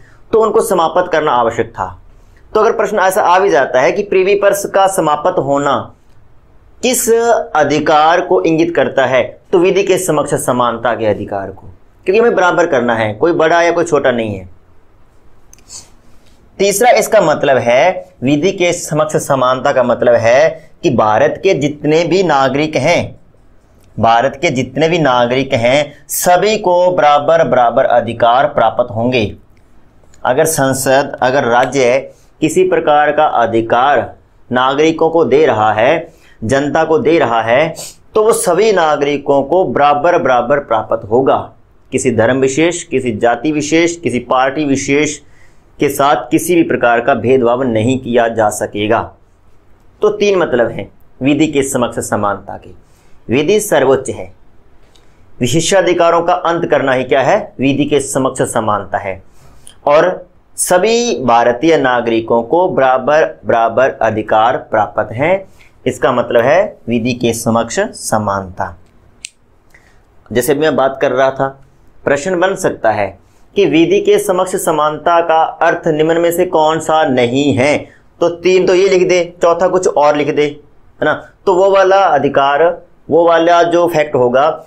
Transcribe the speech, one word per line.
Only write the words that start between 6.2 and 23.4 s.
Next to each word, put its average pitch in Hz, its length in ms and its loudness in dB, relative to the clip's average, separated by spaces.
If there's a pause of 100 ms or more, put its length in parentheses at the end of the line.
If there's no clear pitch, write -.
किस 233 260 0
अधिकार 156 1120 2
को 185 220 0
इंगित 165 320 0
करता 131 300 0
है? 123 180 0 (280)
तो 190 80 4
विधि 185 240 2
के 180 140 0
समक्ष 151 380 -2
समानता 120 600 -2
के 110 100 -4
अधिकार 101 440 -4
को, - 180 -18 (380)
क्योंकि 190 140 2
हमें 233 160 2
बराबर 175 320 2
करना 120 280 0
है, 110 180 -2
कोई 165 200 0
बड़ा 160 280 2
या 170 100 2
कोई 170 140 -2
छोटा 139 260 0
नहीं 113 240 -4
है। 92 140 -14 (2000)
तीसरा 247 340 2
इसका 214 300 2
मतलब 143 380 2
है, 131 540 0 (100)
विधि 147 280 0
के 180 220 0
समक्ष 151 440 -4
समानता 131 540 0
का 127 120 2
मतलब 120 320 2
है 123 340 4 (340)
कि 170 80 0
भारत 113 520 2
के 190 120 2
जितने 147 480 -2
भी 170 200 0
नागरिक 143 540 0
हैं, 135 420 -2 (800)